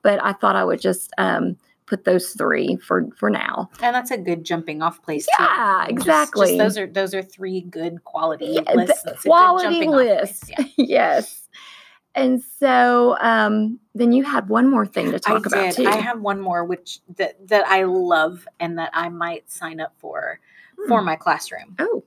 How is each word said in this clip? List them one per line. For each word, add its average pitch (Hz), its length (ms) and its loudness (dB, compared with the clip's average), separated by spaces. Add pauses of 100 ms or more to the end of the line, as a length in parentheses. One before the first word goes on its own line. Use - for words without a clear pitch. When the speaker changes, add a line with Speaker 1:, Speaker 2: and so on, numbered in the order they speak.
Speaker 1:
but 208 220 2
I 202 100 0
thought 196 220 0
I 190 80 2
would 180 180 0
just, 185 380 -4
um, 180 380 -2 (280)
put 196 180 -6
those 180 300 0
three 156 440 -2
for, - 380 -2
for 214 140 -2
now. - 400 -4 (120)
Speaker 2:
And 240 140 0
that's 247 160 -4
a 247 60 -4
good 175 260 -6
jumping 160 380 -6
off 170 220 -4
place, 151 220 -6
too. - 180 2
Speaker 1:
Yeah, 190 440 2
Speaker 2:
Just, - 40 -6
Speaker 1:
exactly. 269 560 2
Speaker 2:
just 180 100 2
those 208 200 2
are, 190 100 -6
those 190 260 -4
are 190 80 -4
three 190 400 -8
good 170 420 -10
quality 160 500 -4
Speaker 1:
Yeah, 269 80 2 (100)
the 240 60 4
Speaker 2:
lists. - 280 0
It's - 0 -
a - 60 -8
good - 180 -6
Speaker 1:
quality 359 360 6
Speaker 2:
jumping 320 240 0
off 294 60 2
place. 233 260 4
Speaker 1:
lists. - 280 -8
Speaker 2:
Yeah. 262 220 -4
Speaker 1:
<laughs> - 60 -4
Yes. - 640 0 (760)
And 254 240 2 (180)
so, 247 600 4
um, 220 580 2 (160)
then 233 200 4
you 269 100 4
had 269 240 -4
one 240 220 4
more 220 160 2
thing - 260 -4
to - 40 -2
Speaker 2:
I - 20 -4
Speaker 1:
talk 214 280 0
about, 190 300 0
Speaker 2:
did. 254 80 0
Speaker 1:
too. - 40 4
Speaker 2:
I 214 100 2
have 226 240 -4
one 202 180 -4
more, 175 240 -2
which - 360 -8 (180)
that, 196 320 -6
that 208 180 4
I 190 160 2
love 175 640 0 (100)
and 170 200 -6
that 165 160 -6
I 170 160 -4
might 170 420 -10
sign 160 300 -12
up 160 160 -10
for, - 420 -10 (480)
for 233 120 4
Speaker 1:
Hmm. 190 60 -4
Speaker 2:
my 160 120 -4
classroom. - 600 -6
Speaker 1:
Oh. 440 300 -4